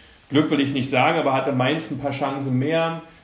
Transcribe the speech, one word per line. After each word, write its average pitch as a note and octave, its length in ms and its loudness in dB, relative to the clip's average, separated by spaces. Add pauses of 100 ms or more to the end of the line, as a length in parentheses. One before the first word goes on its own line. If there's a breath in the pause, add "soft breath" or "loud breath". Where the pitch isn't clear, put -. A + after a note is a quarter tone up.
(300 loud breath)
Glück, D3+ 220 2
will C#3+ 80 2
ich C3+ 140 0
nicht C3 160 -2
sagen, C#3+ 280 4
aber C#3 160 2
hatte C3 180 0
Mainz C3 400 0
ein B2+ 80 -6
paar C#3 120 -4
Chancen C3+ 480 -2
mehr. E3 420 0 (220 loud breath)